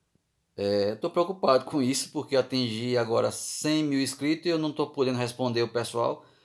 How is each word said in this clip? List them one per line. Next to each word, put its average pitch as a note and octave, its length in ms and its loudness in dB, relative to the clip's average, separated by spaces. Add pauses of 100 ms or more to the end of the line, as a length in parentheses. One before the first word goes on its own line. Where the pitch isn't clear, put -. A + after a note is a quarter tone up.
(560)
É, G2+ 360 0
eu A2+ 60 -6
tô E3+ 120 -4
preocupado E3+ 560 2
com D3+ 160 0
isso, C3 300 0
porque C3+ 220 -4
atingi B2 600 0
agora A2+ 340 2
cem D#3 540 -2
mil C#3 160 0
inscritos C#3+ 460 -2
e - 20 -2
eu E3 100 2
não D#3 140 -2
tô D3 140 -2
podendo C3 320 0
responder A#2+ 440 0
o A#2 60 0
pessoal, A#2 560 -2 (200)